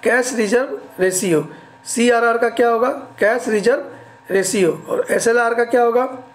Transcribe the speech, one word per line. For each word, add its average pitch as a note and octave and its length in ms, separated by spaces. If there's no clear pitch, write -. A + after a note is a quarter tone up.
कैश B3 320
रिजर्व A#3+ 440
रेशियो, F#3 480
सीआरआर A#3 540
का A#3 120
क्या A#3 180
होगा? A#3 200
कैश A#3+ 300
रिजर्व A3 360
रेशियो। F#3 420
और - 220
एसएलआर A#3 440
का A#3+ 100
क्या A#3+ 180
होगा? A#3+ 240